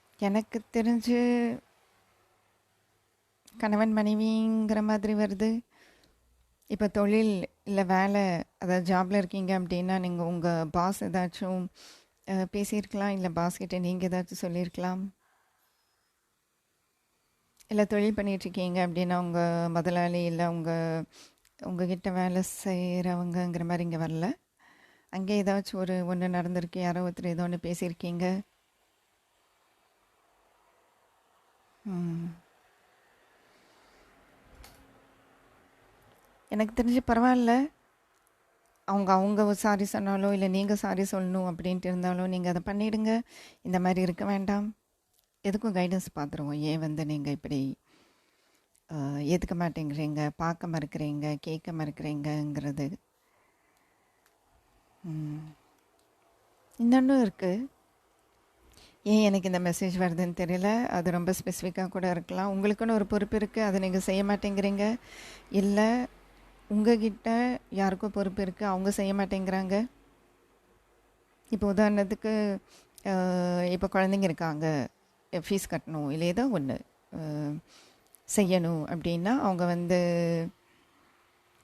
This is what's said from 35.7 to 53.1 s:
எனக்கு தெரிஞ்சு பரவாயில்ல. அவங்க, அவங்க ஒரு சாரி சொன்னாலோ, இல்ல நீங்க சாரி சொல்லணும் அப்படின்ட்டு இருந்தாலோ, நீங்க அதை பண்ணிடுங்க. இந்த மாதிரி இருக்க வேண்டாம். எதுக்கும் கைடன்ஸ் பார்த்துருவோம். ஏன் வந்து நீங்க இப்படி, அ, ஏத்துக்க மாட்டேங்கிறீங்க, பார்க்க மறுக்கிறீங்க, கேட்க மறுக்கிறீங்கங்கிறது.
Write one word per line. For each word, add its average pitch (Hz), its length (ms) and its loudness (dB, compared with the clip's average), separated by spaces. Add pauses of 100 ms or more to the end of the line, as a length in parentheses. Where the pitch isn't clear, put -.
எனக்கு 214 220 0
தெரிஞ்சு 240 300 2
பரவாயில்ல. 240 480 4 (1400)
அவங்க, 196 240 2
அவங்க 202 340 4
ஒரு 208 100 4
சாரி 202 300 2
சொன்னாலோ, 196 460 0
இல்ல 196 160 2
நீங்க 202 280 2
சாரி 196 280 -2
சொல்லணும் 185 440 -2
அப்படின்ட்டு 180 400 -4
இருந்தாலோ, 180 400 0
நீங்க 180 220 0
அதை 175 160 0
பண்ணிடுங்க. 214 460 0 (500)
இந்த 185 180 0
மாதிரி 180 220 2
இருக்க 185 240 0
வேண்டாம். 202 420 0 (800)
எதுக்கும் 202 300 0
கைடன்ஸ் 180 400 0
பார்த்துருவோம். 147 460 -4
ஏன் 156 180 0
வந்து 156 260 -2
நீங்க 147 260 -2
இப்படி, 143 300 -4 (1300)
அ, 160 60 -10 (280)
ஏத்துக்க 175 320 0
மாட்டேங்கிறீங்க, 151 800 -2
பார்க்க 165 320 -4
மறுக்கிறீங்க, 151 760 -4
கேட்க 160 300 -8
மறுக்கிறீங்கங்கிறது. 147 1160 -4 (2250)